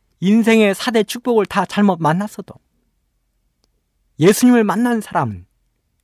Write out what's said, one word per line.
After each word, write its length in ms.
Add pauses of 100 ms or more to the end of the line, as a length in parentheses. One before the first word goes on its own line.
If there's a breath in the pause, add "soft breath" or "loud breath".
(200)
인생의 540
사 180
대 100
축복을 440
다 180
잘못 360
만났어도 540 (1700)
예수님을 440
만난 360
사람은 460 (580)